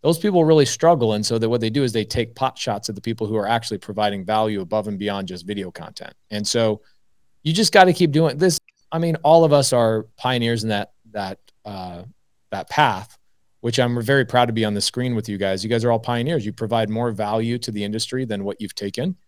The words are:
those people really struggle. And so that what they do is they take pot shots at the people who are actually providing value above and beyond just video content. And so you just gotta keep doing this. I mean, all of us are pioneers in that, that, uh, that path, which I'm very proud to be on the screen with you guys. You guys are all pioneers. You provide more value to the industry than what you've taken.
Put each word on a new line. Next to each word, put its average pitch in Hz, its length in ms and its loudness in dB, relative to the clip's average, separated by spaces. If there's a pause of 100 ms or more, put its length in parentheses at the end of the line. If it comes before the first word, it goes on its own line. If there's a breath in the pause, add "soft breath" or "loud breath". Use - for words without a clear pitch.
those 165 160 2
people 180 260 2
really 156 200 6
struggle. 131 500 2
And 104 100 -2
so 117 140 0
that 113 100 0
what 120 120 0
they 113 80 0
do 127 140 0
is 123 100 0
they 107 140 0
take 113 280 -4
pot 131 220 -2
shots 104 320 -6
at 107 60 -8
the 95 80 -14
people 113 240 -4
who 110 100 -4
are 104 100 -2
actually 113 320 -2
providing 101 460 -4
value 107 380 0
above 101 260 -4
and 104 100 -6
beyond 98 300 -4
just 87 180 -12
video 202 240 -8
content. - 440 -18 (160)
And 104 160 -6
so 110 340 0 (640)
you 156 100 -2
just 190 200 2
gotta 185 200 8
keep 160 200 2
doing 147 260 2
this. 170 200 2 (340)
I 165 60 -4
mean, 165 180 0
all 165 280 6
of 151 80 4
us 139 220 4
are 110 300 2 (120)
pioneers 117 460 0
in 110 80 -4
that, 104 220 -4 (180)
that, 98 280 -8 (280)
uh, 92 380 -12 (460)
that - 200 -8
path, 110 480 0 (420)
which 117 180 -2
I'm 120 220 0
very 131 240 2
proud 123 220 4
to 117 80 -4
be 110 100 0
on 104 80 0
the 101 80 -2
screen 123 340 -4
with 107 140 -4
you 101 80 -6
guys. 95 260 -2
You 110 60 -6
guys 117 160 0
are 120 80 4
all 113 80 2
pioneers. 120 460 -2
You 104 80 -6
provide 113 340 -2
more 117 240 -2
value 110 460 -2
to 117 120 -8
the 104 140 -6
industry 110 400 -4
than 104 200 -6
what 101 140 -6
you've 104 160 -10
taken. 120 420 -6 (120)